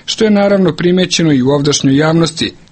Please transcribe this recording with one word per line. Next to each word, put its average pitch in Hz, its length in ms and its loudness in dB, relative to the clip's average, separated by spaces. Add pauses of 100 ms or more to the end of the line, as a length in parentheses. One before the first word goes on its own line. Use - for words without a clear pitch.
što - 200 -4
je 214 60 2
naravno 196 460 2
primećeno 175 560 0
i 127 100 2
u 131 80 0
ovdašnjoj 143 460 0
javnosti. 156 580 -2 (180)